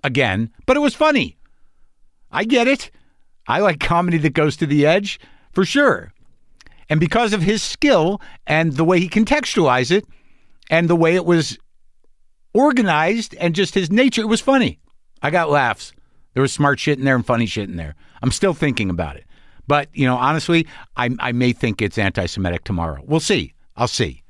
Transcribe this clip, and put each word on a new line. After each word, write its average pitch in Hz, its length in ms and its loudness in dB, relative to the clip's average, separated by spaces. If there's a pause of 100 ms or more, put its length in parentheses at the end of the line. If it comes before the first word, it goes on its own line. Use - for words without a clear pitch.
again. 117 480 0 (140)
But 262 140 2
it - 20 0
was 294 140 0
funny. 294 420 0 (920)
I 196 140 -4
get 233 220 2
it. 262 240 -2 (560)
I 139 140 -2
like 175 200 0
comedy 170 380 0
that 147 140 0
goes 151 240 0
to 165 100 -4
the 143 200 2
edge, 196 340 0 (320)
for 185 140 0
sure. 262 480 0 (760)
And 156 120 0
because 208 320 0
of 202 100 -2
his 208 200 0
skill 196 580 0 (260)
and 156 280 0
the 160 100 2
way 180 160 4
he 185 80 -2
contextualized 165 840 0
it 202 160 0 (640)
and 165 180 2
the 175 80 4
way 165 180 4
it 180 100 0
was 170 340 0 (960)
organized 214 840 2
and 170 180 -2
just 190 200 -2
his 180 160 0
nature, 226 320 2
it 220 60 -4
was 220 120 0
funny. 269 380 0 (440)
I 143 80 -2
got 165 200 0
laughs. 131 420 -2 (420)
There 131 80 0
was 135 100 0
smart 143 280 0
shit 147 180 -2
in 131 60 -6
there 135 100 2
and 117 100 0
funny 117 220 0
shit 101 220 -6
in 87 80 -10
there. 78 180 -10 (280)
I'm 127 80 0
still 185 240 0
thinking 117 360 -2
about 82 260 -6
it. - 80 -20 (420)
But, 143 280 0
you 139 120 0
know, 127 100 2
honestly, 156 500 0 (300)
I, 123 220 -2
I 123 140 -4
may 123 200 2
think 113 280 -4
it's 104 160 -2
anti-Semitic 92 680 -4
tomorrow. 82 420 -6
We'll 160 140 0
see. 135 340 -4 (220)
I'll - 120 -2
see. 78 420 -4